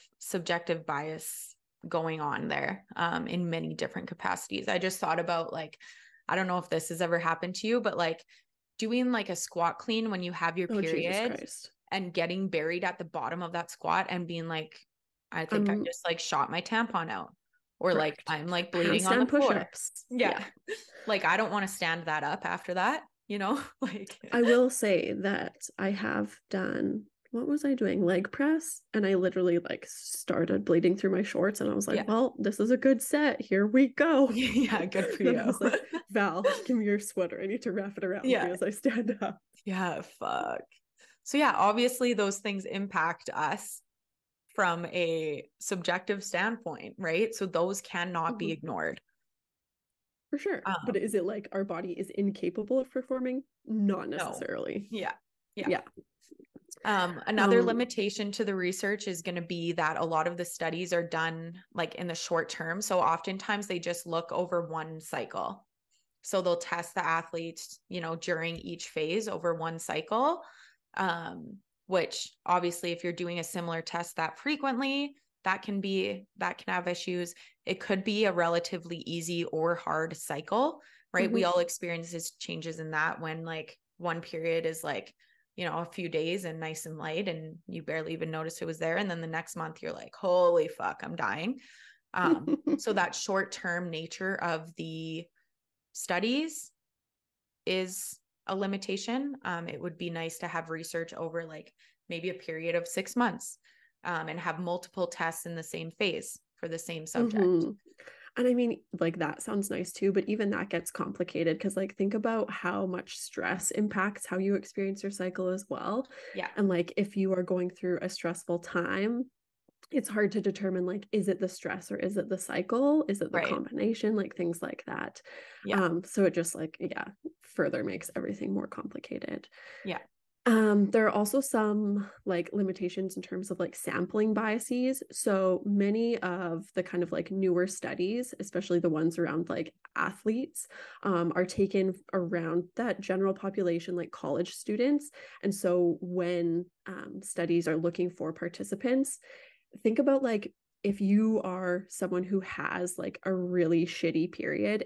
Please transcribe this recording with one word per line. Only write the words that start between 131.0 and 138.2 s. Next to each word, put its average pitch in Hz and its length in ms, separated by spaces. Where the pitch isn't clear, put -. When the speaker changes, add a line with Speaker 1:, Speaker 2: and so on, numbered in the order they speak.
Speaker 2:
are 214 60
also 208 280
some, 208 720
like, 175 260
limitations 190 640
in 190 60
terms 185 280
of, 180 100
like, 175 160
sampling 214 580
biases. 226 760
So 190 560
many 214 520
of 175 560
the 180 100
kind 180 180
of, 170 120
like, 165 180
newer 185 340
studies, 202 760